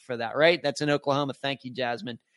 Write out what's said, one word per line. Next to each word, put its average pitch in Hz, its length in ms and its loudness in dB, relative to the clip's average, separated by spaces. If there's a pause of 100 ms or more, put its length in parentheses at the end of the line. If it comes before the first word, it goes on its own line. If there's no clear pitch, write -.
for 127 100 -6
that, 113 220 -4
right? 165 260 6
That's 143 180 -2
in 151 80 0
Oklahoma. 143 440 0
Thank 139 320 -6
you, 123 60 -10
Jasmine. 120 480 -4 (180)